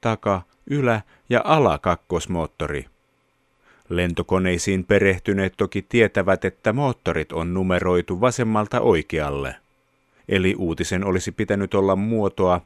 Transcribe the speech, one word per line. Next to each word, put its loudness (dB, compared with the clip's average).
taka, -2
ylä- 0
ja 2
alakakkosmoottori. 0
Lentokoneisiin 0
perehtyneet 2
toki -2
tietävät, 2
että -2
moottorit -2
on -4
numeroitu 0
vasemmalta 0
oikealle. 0
Eli 2
uutisen -4
olisi -2
pitänyt -4
olla 2
muotoa 0